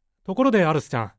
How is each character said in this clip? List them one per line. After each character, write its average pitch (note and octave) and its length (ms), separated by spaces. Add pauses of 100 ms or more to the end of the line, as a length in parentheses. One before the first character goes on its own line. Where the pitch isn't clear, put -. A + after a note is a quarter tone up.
(240)
と F#3+ 120
こ B3+ 80
ろ C4+ 80
で、 G#3 120
ア D#3 80
ル D#3 80
ス - 80
ち - 80
ゃ A#2 60
ん。 G#2+ 180